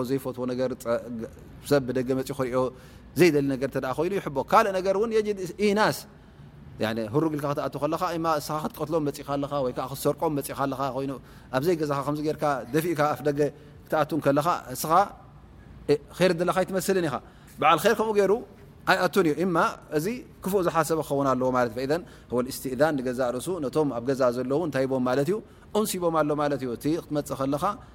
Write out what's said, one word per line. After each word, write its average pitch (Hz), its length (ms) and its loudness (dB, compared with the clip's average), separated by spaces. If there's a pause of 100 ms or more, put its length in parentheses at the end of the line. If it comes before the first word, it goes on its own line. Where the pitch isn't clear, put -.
ዘይፈትዎ 127 420 -4
ነገር 127 280 -2
ጸ-፣ 117 280 -2 (640)
ሰብ 143 220 4
ብደገ 123 280 -2
መጺኡ 131 220 -2
ክሪኦ 127 240 -2 (580)
ዘይደሊ 147 300 6
ነገር 135 200 -2
እንተ 139 120 -2
ደኣ 131 140 -4
ኮይኑ 165 220 -2
ይሕቦ። 156 280 -4
ካልእ 202 300 4
ነገር 190 220 0
እውን 220 180 0
የጅድ 208 260 0 (220)
ኢናስ፣ 202 380 2 (720)
ያኒ 113 320 -2
ህሩግ 151 280 0
ኢልካ 143 140 -4
ክትኣቱ 139 300 -4
ከለኻ 151 340 -2
ኢማ 165 220 -2
እስኻ 151 280 -2
ክትቀትሎም 156 440 -4
መጺእኻ 139 260 -6
ኣለኻ 143 300 -4
ወይ 127 120 -2
ከዓ 135 140 -6
ክትሰርቆም 143 480 -2
መጺእኻ 135 260 -6
ኣለኻ 135 200 -2 (100)
ኮይኑ 135 220 -6 (400)
ኣብ 131 100 2
ዘይ 180 140 2
ገዛኻ 143 240 -2
ከምዚ 147 220 -2
ጌርካ 151 220 -2 (220)
ደፊእካ 156 400 0
ኣፍ 147 160 -2
ደገ 147 180 0 (400)
ክትኣቱ 147 360 0
ከለኻ 143 320 2 (200)
እስኻ፣ 156 240 -2 (920)
እ፣ 143 120 4 (160)
ኸይር 180 240 2
ዘለኻ 170 220 0
ኣይትመስልን 185 480 0
ኢኻ። 135 100 -2 (420)
በዓል 151 220 6
ኸይር 202 160 4
ከምኡ 220 200 0
ገይሩ 196 180 6 (540)
ኣይኣቱን 180 400 4
እዩ። 147 120 2
ኢማ 175 180 0 (340)
እዚ 156 160 0 (320)
ክፉእ 190 240 0
ዝሓሰበ 160 360 2
ክኸውን 139 280 0
ኣለዎ 127 240 2
ማለት 123 200 2
እዩ። 107 60 -10
ፈኢዘን 139 260 -2 (220)
ሁወ 120 160 -2
ልእስትእዛን 131 540 0
ንገዛእ 127 360 -2
ርእሱ 123 180 -6 (100)
ነቶም 147 320 0
ኣብ 117 140 -6
ገዛ 131 260 0
ዘለዉ 127 320 0
እንታይ 135 200 -2
ይቦም 131 220 0
ማለት 131 220 2
እዩ? 190 100 0 (340)
ኡንስ 208 220 0
ይቦም 175 240 0
ኣሎ 151 160 4
ማለት 143 280 0
እዩ። 127 100 -4
እቲ 113 140 -6 (100)
ክትመጽእ 147 420 -4
ከለኻ፣ 139 280 -2 (300)